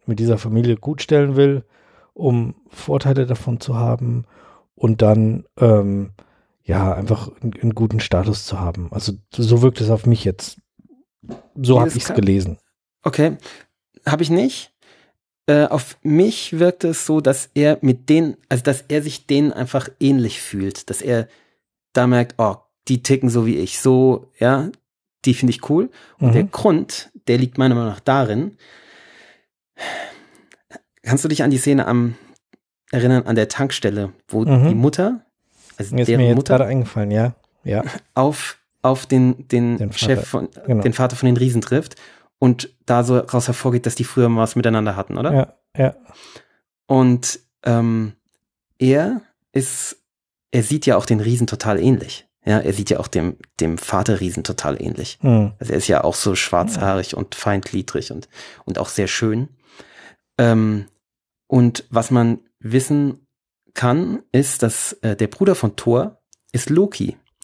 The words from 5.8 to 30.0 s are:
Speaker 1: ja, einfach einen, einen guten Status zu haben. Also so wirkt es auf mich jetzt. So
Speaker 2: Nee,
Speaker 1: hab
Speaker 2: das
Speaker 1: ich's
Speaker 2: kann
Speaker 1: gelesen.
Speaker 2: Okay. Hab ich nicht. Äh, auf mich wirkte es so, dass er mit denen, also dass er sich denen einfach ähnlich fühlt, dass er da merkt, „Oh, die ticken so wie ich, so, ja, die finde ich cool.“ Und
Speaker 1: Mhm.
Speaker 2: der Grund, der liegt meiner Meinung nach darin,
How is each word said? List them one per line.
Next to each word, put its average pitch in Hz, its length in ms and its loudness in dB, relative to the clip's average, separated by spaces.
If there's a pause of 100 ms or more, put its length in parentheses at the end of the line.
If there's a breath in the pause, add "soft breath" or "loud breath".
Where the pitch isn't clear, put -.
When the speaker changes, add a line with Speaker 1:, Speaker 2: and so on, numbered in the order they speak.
Speaker 1:
ja, 95 300 0
einfach 107 340 -2 (120)
einen, 113 200 -6
einen 113 140 -2
guten 110 260 -2
Status 98 460 -2
zu 98 140 -8
haben. 87 320 -8
Also 107 200 -6 (220)
so 117 280 4
wirkt 127 180 4
es 110 100 0
auf 110 160 0
mich 117 180 2
jetzt. - 360 -6 (960)
So 127 200 2
Speaker 2:
Nee, 123 60 6
Speaker 1:
hab - 60 4
Speaker 2:
das 151 100 -2
Speaker 1:
ich's 120 120 -4
Speaker 2:
kann - 80 -6
Speaker 1:
gelesen. 95 420 2 (440)
Speaker 2:
Okay. 147 340 0 (680 loud breath)
Hab 151 140 0
ich 160 100 -2
nicht. 220 440 -2 (720 soft breath)
Äh, 147 200 4
auf - 360 -4
mich 165 560 0
wirkte 175 300 2
es 160 180 -4
so, 156 140 2
dass 135 340 0
er 147 260 2
mit 127 280 0
denen, 156 280 2 (120)
also 123 140 -2
dass 135 260 -2
er 147 140 -2
sich - 240 -12
denen 143 260 2
einfach 127 360 -6 (100)
ähnlich 131 420 2
fühlt, - 480 -8
dass - 140 -8
er 117 240 -2 (640 soft breath)
da 123 140 2
merkt, 123 320 2
„Oh, 110 180 0 (320)
die 123 140 0
ticken 135 260 0
so 117 180 0
wie 107 100 0
ich, 85 240 -4
so, 127 580 2
ja, 135 320 0 (540)
die 127 100 4
finde 123 160 0
ich - 180 -6
cool.“ 185 220 0 (300 soft breath)
Und 131 80 4
Speaker 1:
Mhm. 117 40 6
Speaker 2:
der 131 120 4
Grund, - 640 -2 (160)
der 123 120 2
liegt 127 200 -2
meiner 131 160 4
Meinung 117 160 -2
nach 98 100 -12
darin, 135 560 -2 (2500 loud breath)